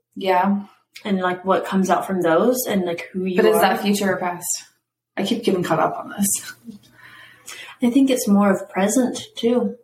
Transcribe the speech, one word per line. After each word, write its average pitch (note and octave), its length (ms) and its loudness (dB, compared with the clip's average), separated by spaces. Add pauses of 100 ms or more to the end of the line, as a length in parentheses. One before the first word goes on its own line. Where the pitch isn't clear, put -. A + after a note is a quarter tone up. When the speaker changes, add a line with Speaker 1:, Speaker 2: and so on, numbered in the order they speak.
(140)
Speaker 1:
Yeah. F#3+ 500 0 (400)
Speaker 2:
And, G3 160 -2
like, F3+ 240 -4
what F#3 200 0
comes F#3+ 260 0
out - 160 0
from F#3+ 160 -2
those F#3 460 2
and, G3 160 0
like, E3+ 280 -6
who F#3 120 -4
you F#3 120 -2
Speaker 1:
But G#3+ 100 6
is G#3+ 100 4
Speaker 2:
are. G#3 40 2
Speaker 1:
that F#3+ 200 2
future G3+ 320 0
or F3+ 60 -4
past? F3+ 280 -6 (680)
I F#3+ 80 -4
keep G#3+ 200 -2
getting G#3 180 2
caught D#3+ 180 -2
up F3+ 160 -2
on - 140 -12
this. G3+ 180 -2 (1500)
Speaker 2:
I A#3+ 80 2
think C4+ 200 4
it's A#3 180 -2
more G3+ 240 6
of - 160 -6
present, A#3 500 0 (180)
too. A3+ 480 0